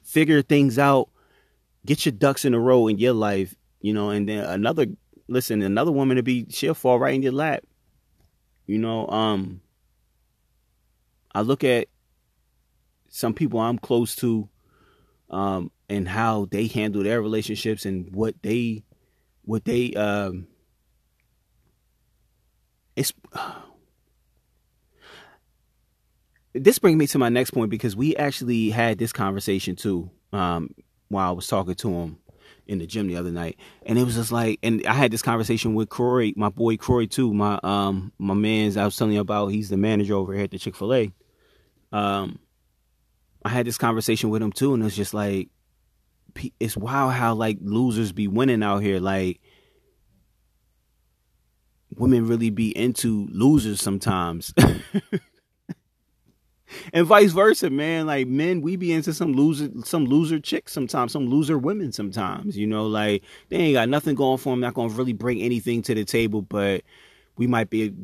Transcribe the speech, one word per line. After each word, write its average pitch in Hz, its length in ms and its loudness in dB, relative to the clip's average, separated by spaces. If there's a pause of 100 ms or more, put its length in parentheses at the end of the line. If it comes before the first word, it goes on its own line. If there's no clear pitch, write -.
figure 156 400 4
things 139 380 4
out. 139 300 4 (760)
Get 143 220 0
your 131 60 0
ducks 135 300 2
in 127 120 4
a 117 40 2
row 123 280 6
in 107 100 2
your 120 160 4
life, 101 400 0 (280)
you 104 120 0
know. 104 160 0
And 101 180 0
then 107 160 -4
another, 110 440 0 (400)
listen, 117 340 0
another 110 300 0
woman 135 260 2
to 123 60 2
be, 123 260 -2
she'll 160 240 -2
fall 123 240 2
right 135 160 2
in 135 80 0
your 131 120 0
lap. 147 300 -2 (1040)
You 107 140 -2
know, 117 300 -4
um, 98 520 -2 (1700)
I 101 60 -2
look 131 220 0
at 123 240 2 (1200)
some - 260 -4
people 117 240 -2
I'm 117 180 0
close 120 380 0
to, 113 340 -2 (800)
um, 95 420 -2 (180)
and 98 180 -4
how 107 440 -2
they 104 160 -2
handle 107 360 -2
their 113 180 0
relationships 107 640 -4
and 92 300 -6
what 110 260 -2
they, 113 420 -2 (600)
what 107 220 -4
they, 120 280 0
um, 98 540 -4 (2500)
it's, - 160 -2 (220)
<sighs> - 80 -8 (3000)
this 139 260 4
brings 165 180 6
me 147 100 4
to - 100 -2
my 123 120 4
next 123 220 2
point, 113 180 0
because 101 260 -4
we 143 200 0
actually 120 540 -2
had 113 280 0
this 113 140 -4
conversation 98 640 -2
too, 90 340 -4 (220)
um, 87 420 -4 (360)
while 95 200 0
I - 40 0
was 87 140 -8
talking 92 280 -2
to 113 140 -4
him 85 280 -6 (500)
in 101 120 -4
the 82 80 -10
gym 101 200 -4
the 87 100 -4
other 87 140 -6
night. 85 260 -8 (280)
And 110 120 0
it 123 60 4
was 120 120 -2
just 113 160 -2
like, 117 320 0
and 113 220 0
I 110 80 2
had 131 180 2
this 110 100 -4
conversation 113 540 0
with 110 140 -2
Croy, 123 460 0
my 104 140 0
boy 113 280 0
Croy 120 280 0
too, 117 280 0
my, 104 300 0
um, 98 540 -2
my 98 160 -2
mans 107 440 2
I 101 80 2
was 98 100 -2
telling 107 180 2
you 104 80 2
about, 104 260 -2
he's 101 220 -4
the 98 80 0
manager 104 380 2
over 95 180 -2
here 101 100 -2
at 95 80 -4
the 95 80 -10
Chick-fil-A. 107 520 -2 (800)
Um, 101 480 -4 (1040)
I 104 60 -4
had 120 180 -2
this 113 100 -4
conversation 113 540 0
with 110 100 0
him 107 100 -2
too, 135 220 0
and 113 100 0
it's 98 120 -2
just 101 180 -4
like, 101 360 -4 (840)
pe-, - 160 -12 (100)
it's 113 160 -4
wild 127 380 -2
how, 117 220 0
like, 110 260 -2
losers 110 500 0
be 101 160 -4
winning 113 360 2
out 101 160 0
here. 98 200 0
Like, 95 400 -2 (2500)
women 120 320 4
really 117 220 2
be 107 260 -2
into 110 560 0
losers 110 480 4
sometimes. 92 800 -2
<laughs> 127 40 6 (2250)
And 165 140 4
vice 202 260 8
versa, 196 380 4
man. 156 380 -2
Like, 139 200 0
men, 156 340 0
we 170 140 -2
be 175 160 -2
into 160 220 0
some 156 200 0
loser, 147 360 2 (160)
some 156 200 0
loser 156 340 4
chicks - 340 -6
sometimes, 123 380 -2
some 139 160 -2
loser 147 320 2
women 160 320 -2
sometimes, 101 640 -6
you 104 80 -2
know, 107 220 0
like, 107 360 0 (260)
they - 80 -4
ain't 151 180 4
got 117 120 4
nothing 147 280 0
going 131 240 2
for 135 120 -2
'em, 123 80 0
not 120 140 -2
gonna 117 200 -2
really 123 200 -2
bring 107 280 -4
anything 117 420 -2
to 120 100 -2
the 107 100 0
table, 107 380 0
but 98 420 -2 (540)
we 120 80 0
might 117 240 2
be 107 240 -2 (100)